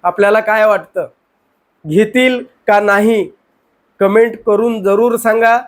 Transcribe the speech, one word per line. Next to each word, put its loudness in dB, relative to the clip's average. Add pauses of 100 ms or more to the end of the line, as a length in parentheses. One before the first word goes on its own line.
आपल्याला 0
काय 0
वाटतं, -4 (760)
घेतील 0 (240)
का 2
नाही? 0 (720)
कमेंट 2 (100)
करून -2
जरूर 0
सांगा. 0